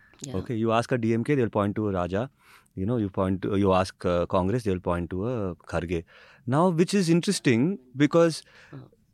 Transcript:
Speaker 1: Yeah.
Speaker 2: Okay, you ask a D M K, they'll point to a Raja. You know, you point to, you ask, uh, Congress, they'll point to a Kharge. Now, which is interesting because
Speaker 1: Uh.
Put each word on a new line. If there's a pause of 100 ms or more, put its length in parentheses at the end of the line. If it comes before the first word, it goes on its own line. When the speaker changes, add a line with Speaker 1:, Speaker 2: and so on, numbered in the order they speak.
(200)
Speaker 1:
Yeah.
Speaker 2:
Okay,
you
ask
a
D
M
K,
they'll
point
to
a
Raja. (460)
You
know,
you
point
to,
you
ask,
uh,
Congress,
they'll
point
to
a
Kharge. (420)
Now,
which
is
interesting (180)
because (300)
Speaker 1:
Uh. (360)